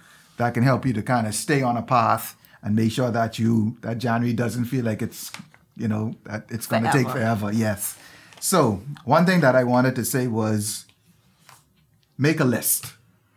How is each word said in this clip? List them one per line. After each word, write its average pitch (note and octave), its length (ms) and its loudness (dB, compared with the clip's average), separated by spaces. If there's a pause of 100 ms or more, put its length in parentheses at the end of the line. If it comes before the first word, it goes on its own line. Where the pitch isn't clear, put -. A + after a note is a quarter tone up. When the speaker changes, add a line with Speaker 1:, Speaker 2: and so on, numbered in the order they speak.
(380)
Speaker 1:
that A#2+ 160 0
can A#2+ 100 2
help B2+ 220 2
you B2+ 80 2
to G#2+ 80 -2
kinda A2+ 300 0
stay C#3 300 0
on A#2+ 140 0
a A2+ 60 -4
path A2+ 520 0 (280)
and G#2 120 -2
make A2 160 2
sure B2 220 0
that A2+ 260 -2
you, A2+ 440 0
that A2+ 160 -6
January A#2 340 -2
doesn't A#2 320 -2
feel B2 200 -2
like A2 180 -2
it's, - 280 -8 (460)
you A2+ 100 -4
know, G#2+ 280 -2 (100)
that - 240 -12
it's A2+ 180 -8
gonna - 240 -2
take C3+ 180 2
Speaker 2:
Forever. A2+ 340 -2
Speaker 1:
forever. G#2 100 -4
Yes. G#2+ 440 -4 (440)
So A#2+ 400 2 (240)
one D#3 220 4
thing F3+ 160 4
that C3 120 6
I C3 80 6
wanted B2 340 4
to A#2+ 80 -2
say B2+ 220 0
was A2 600 -2 (1300)
make D3+ 220 2
a D3+ 40 2
list. - 500 -2 (420)